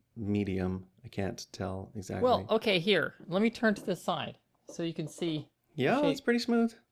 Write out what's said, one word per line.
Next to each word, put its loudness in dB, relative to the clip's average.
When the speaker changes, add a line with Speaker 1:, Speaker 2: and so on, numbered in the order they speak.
Speaker 1:
medium, 0
I -14
can't -4
tell -6
exactly. -6
Speaker 2:
Well, 2
okay, 2
here. 2
Let 0
me 4
turn 2
to -10
the 0
side -4
so -6
you -2
can -6
see -4
the 0
Speaker 1:
Yeah, 4
Speaker 2:
shape. 4
Speaker 1:
it's -4
pretty 2
smooth. 2